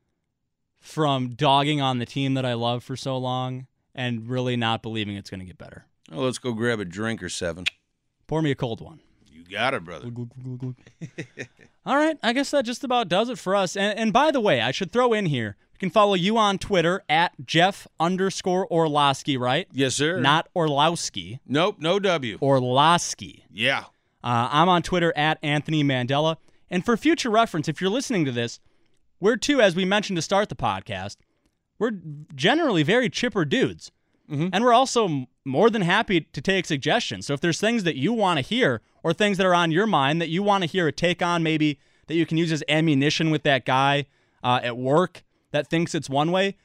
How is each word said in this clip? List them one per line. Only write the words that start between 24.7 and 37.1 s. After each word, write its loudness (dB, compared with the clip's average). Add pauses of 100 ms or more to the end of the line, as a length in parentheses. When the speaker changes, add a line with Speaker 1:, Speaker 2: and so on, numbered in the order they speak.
Speaker 1:
Twitter 0
at 0
Anthony 0
Mandela. 0 (340)
And -2
for 2
future 0
reference, 2
if -4
you're 0
listening 0
to -2
this, -4 (600)
we're 2
two, 2
as 6
we 0
mentioned 0
to 0
start 0
the -10
podcast, -6 (600)
we're -2 (420)
generally 2
very 2
chipper -2
dudes. -2 (380)
Speaker 2:
Mm-hmm. -2
Speaker 1:
And 0
we're 4
also 2
m-, -2 (180)
more 4
than 0
happy 2
to -14
take 0
suggestions. -2